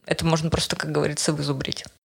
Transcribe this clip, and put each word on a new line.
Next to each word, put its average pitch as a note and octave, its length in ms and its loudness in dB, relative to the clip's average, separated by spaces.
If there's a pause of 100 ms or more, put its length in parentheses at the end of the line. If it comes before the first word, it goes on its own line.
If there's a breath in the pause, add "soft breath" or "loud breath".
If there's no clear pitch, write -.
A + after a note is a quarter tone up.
это - 200 0
можно D#3+ 240 4
просто, - 240 0
как D#3 160 -4
говорится, D3 420 0
вызубрить. C#3+ 520 -4 (220)